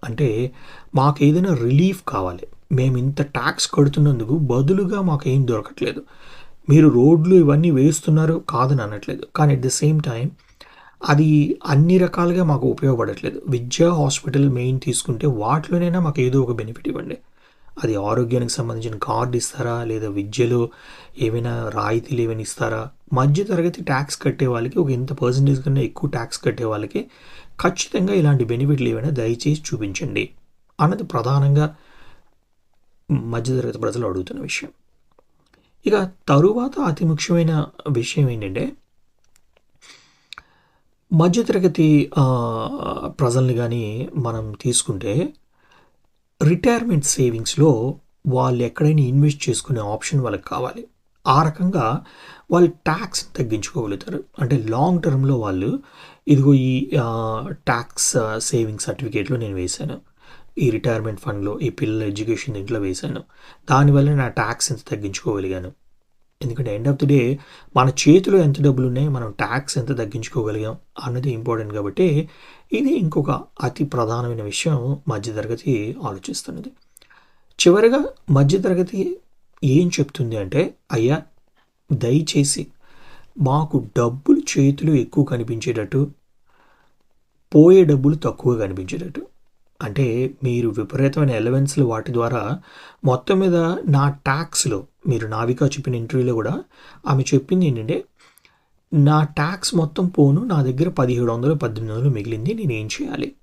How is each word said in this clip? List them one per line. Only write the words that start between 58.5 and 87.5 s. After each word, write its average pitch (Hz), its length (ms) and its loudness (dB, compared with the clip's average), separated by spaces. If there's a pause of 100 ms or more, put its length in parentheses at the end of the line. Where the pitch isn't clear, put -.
సర్టిఫికేట్‌లో 104 580 -6
నేను 104 180 -6
వేశాను, 90 460 -8 (560)
ఈ 135 120 2
రిటైర్మెంట్ 110 500 -4
ఫండ్‌లో, 101 400 -6
ఈ 135 100 -2
పిల్లల 110 340 -4
ఎడ్యుకేషన్ 104 520 -4
దీంట్లో 101 240 -6
వేశాను, 98 440 -6 (480)
దానివల్ల 143 440 6
నా 131 120 0
ట్యాక్స్ 117 440 -4
ఎంత - 200 -10
తగ్గించుకోగలిగాను. 95 800 -6 (720)
ఎందుకంటే 113 380 -6
end 123 100 0
of 139 80 2
the 139 140 2
day 135 260 2 (380)
మన 127 140 4
చేతిలో 190 480 6
ఎంత 143 240 4
డబ్బులు 131 260 4
ఉన్నాయి, 127 200 0
మనం 123 240 -4
ట్యాక్స్ 117 460 -4
ఎంత 123 200 -4
తగ్గించుకోగలిగాం 110 800 -6 (260)
అన్నది 127 280 -4
ఇంపార్టెంట్ 113 420 -6
కాబట్టి 143 560 0 (420)
ఇది 269 220 0
ఇంకొక 156 360 0 (340)
అతి 135 200 -4
ప్రధానమైన 120 580 -4
విషయం 127 560 -2 (100)
మధ్యతరగతి 110 960 -4
ఆలోచిస్తున్నది. - 640 -10 (800)
చివరగా 226 560 4 (260)
మధ్యతరగతి 185 840 2 (460)
ఏం 151 240 4
చెప్తుంది 120 500 -4
అంటే, 101 380 -2 (160)
"అయ్యా 123 300 0 (720)
దయచేసి 143 720 0 (720)
మాకు 139 480 0 (100)
డబ్బులు 123 420 2
చేతిలో 143 540 2
ఎక్కువ 139 300 2
కనిపించేటట్టు, 117 880 -4 (1400)